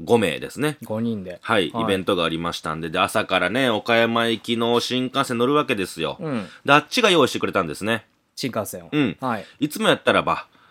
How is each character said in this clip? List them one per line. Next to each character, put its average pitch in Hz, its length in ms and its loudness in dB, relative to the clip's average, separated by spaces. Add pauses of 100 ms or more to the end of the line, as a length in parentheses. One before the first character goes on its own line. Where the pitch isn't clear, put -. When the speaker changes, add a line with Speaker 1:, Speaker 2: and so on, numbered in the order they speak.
Speaker 1:
五 113 160 4
名 80 220 0
で 69 100 -10
す - 80 -14
ね。 147 240 -2
Speaker 2:
五 110 180 -6
人 113 220 -4
で。 90 180 -12
Speaker 1:
は 113 200 0
い。 82 100 0
Speaker 2:
は 113 120 -4
い。 - 20 -2
Speaker 1:
イ - 20 -2
ベ 98 120 2
ン 92 60 -6
ト 98 120 2
が 85 80 2
あ 82 40 0
り 80 80 -4
ま 85 160 -4
し - 100 -8
た 80 120 -4
ん 80 60 -8
で、 82 100 -6
で、 85 80 -2
朝 98 260 2
か 92 140 2
ら 90 100 2
ね、 123 220 0
岡 110 240 0
山 117 320 4
行 113 160 -2
き 120 140 -2
の 117 240 2
新 127 240 -2
幹 131 200 -2
線 123 140 -4
乗 120 80 2
る 143 80 2
わ 147 120 2
け 127 100 -2
で 95 100 -2
す - 160 -8
よ。 73 160 -4
Speaker 2:
う 160 100 -8
ん。 110 200 -6 (160)
Speaker 1:
で、 139 80 4
あ 147 60 8
っ 143 100 -2
ち - 120 -2
が 214 120 4
用 147 120 6
意 117 40 4
し - 40 -8
て 113 60 -4
く 107 80 -2
れ 92 60 -2
た 98 100 2
ん 82 60 -4
で 73 80 -4
す - 80 -10
ね。 110 220 -2 (280)
Speaker 2:
新 131 180 -6
幹 110 140 -4
線 87 200 -12
を。 - 40 -20
Speaker 1:
う 151 80 -2
ん。 143 220 0
Speaker 2:
は 123 180 -2
い。 - 80 -12 (140)
Speaker 1:
い 151 80 0
つ 202 120 -8
も 220 60 -2
や 156 80 6
っ - 80 -2
た - 100 4
ら 92 100 4
ば、 82 260 -2 (220)